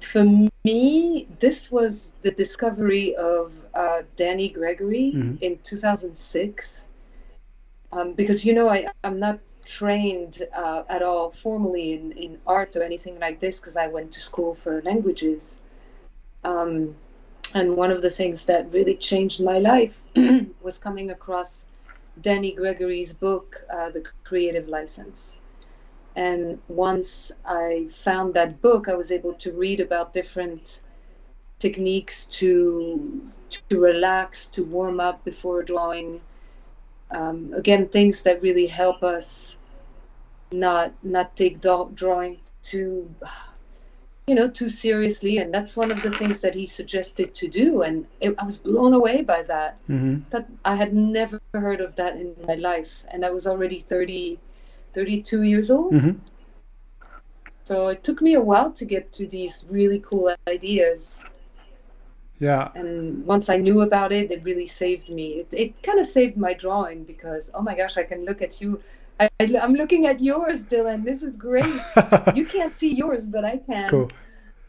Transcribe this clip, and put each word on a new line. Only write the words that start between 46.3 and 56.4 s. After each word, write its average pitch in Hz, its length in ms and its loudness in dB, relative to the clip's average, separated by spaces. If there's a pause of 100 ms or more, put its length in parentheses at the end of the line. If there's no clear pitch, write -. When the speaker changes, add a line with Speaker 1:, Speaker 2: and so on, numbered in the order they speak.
Speaker 1:
that 180 120 0
he 190 140 -6
suggested - 680 -6
to 175 120 -6
do. 208 360 2
And 160 220 -2 (140)
it, 202 200 0
I 202 60 -6
was 202 140 -10
blown 247 340 4
away 247 280 4
by 175 220 0
that. 156 340 -4 (100)
Speaker 2:
Mm-hmm. 135 440 -2
Speaker 1:
That 233 160 -6 (180)
I 196 100 2
had 208 180 0
never 214 460 0 (140)
heard 202 280 -2
of 180 140 -8
that 175 220 -2
in 175 180 -10 (120)
my 160 80 -2
life. 165 540 -6
And 180 160 -4
I 180 60 -2
was 185 160 -4
already 185 320 -2
thirty, 180 580 -4 (560)
thirty-two 208 500 -2
years 208 280 4
old. 339 220 4
Speaker 2:
Mm-hmm. 151 240 4 (1500)